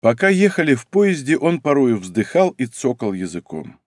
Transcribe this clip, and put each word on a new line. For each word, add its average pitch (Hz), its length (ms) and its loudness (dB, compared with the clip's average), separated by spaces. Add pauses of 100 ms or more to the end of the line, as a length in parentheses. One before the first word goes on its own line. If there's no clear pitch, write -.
Пока 120 280 2
ехали 185 460 2
в 120 140 -8
поезде, 165 480 0
он 160 240 0
порою 135 380 2
вздыхал 107 520 0
и 131 160 -6
цокал 120 460 -4
языком. 85 760 -10